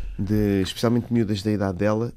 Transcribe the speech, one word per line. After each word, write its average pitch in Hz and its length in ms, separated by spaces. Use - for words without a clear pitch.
de, 101 420
especialmente 113 520
miúdas 107 280
da 104 100
idade 98 260
dela, 107 400